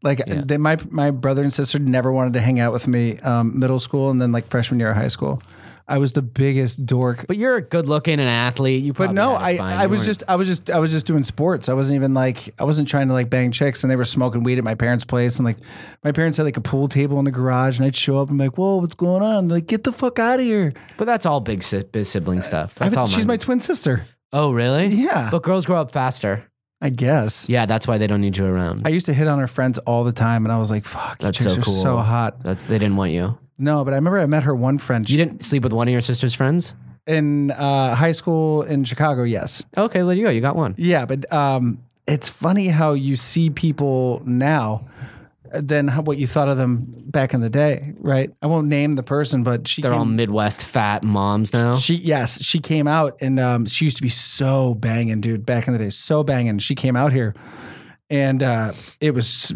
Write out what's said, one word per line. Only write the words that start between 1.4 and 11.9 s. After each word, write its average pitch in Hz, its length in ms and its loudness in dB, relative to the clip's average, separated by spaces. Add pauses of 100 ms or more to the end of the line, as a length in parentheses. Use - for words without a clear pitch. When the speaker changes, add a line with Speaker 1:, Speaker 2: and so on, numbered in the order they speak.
Speaker 1:
and 139 100 0
sister 143 240 -2
never 127 340 2
wanted 127 220 0
to 123 80 0
hang 123 180 2
out 120 140 2
with 120 140 -4
me, 120 320 0
um, 120 400 0
middle 131 180 2
school 135 320 -2
and 127 100 0
then, 123 120 0
like, 117 180 -2
freshman 123 300 0
year 113 100 0
of 104 80 0
high - 120 0
school. 139 340 -4 (460)
I 139 100 0
was 139 120 2
the 143 100 0
biggest 131 640 0
dork. 123 440 0
Speaker 2:
But 202 80 -4
you're 240 240 0
good 165 240 -2
looking 147 340 0
and 131 80 2
athlete. 123 560 2
You 143 80 -2
Speaker 1:
But 185 140 -2
Speaker 2:
probably 190 100 0
Speaker 1:
no, 220 220 2
Speaker 2:
had - 40 -6
it 180 120 0
Speaker 1:
I, 175 40 0
Speaker 2:
fine. - 200 -4
Speaker 1:
I 202 60 2
Speaker 2:
You 196 60 4
Speaker 1:
was 208 100 2
Speaker 2:
weren't 190 80 -2
Speaker 1:
just, 214 200 -4
I 185 80 2
was 190 140 0
just, - 200 -4
I 165 100 0
was 160 120 2
just 160 140 0
doing 156 180 2
sports. 151 460 -2
I 127 60 0
wasn't 135 200 2